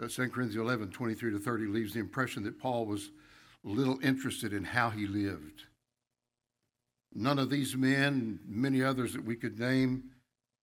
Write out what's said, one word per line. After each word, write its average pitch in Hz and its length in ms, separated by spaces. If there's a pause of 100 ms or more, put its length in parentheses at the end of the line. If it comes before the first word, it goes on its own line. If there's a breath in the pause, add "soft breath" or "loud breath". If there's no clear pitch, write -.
uh, 117 60
Second 123 260
Corinthians 117 260
eleven, 113 300
twenty-three 117 440
to 101 40
thirty, 110 300
leaves 107 260
the 117 60
impression 113 460
that 110 120
Paul 120 300
was 101 240 (540 loud breath)
little 127 380
interested 131 480
in 101 140
how 117 240
he 107 180
lived. 98 600 (1500)
None 135 260
of 131 100
these 131 280
men, 131 680
many 131 380
others 131 300
that 117 100
we 117 140
could 110 200
name, 127 540 (520)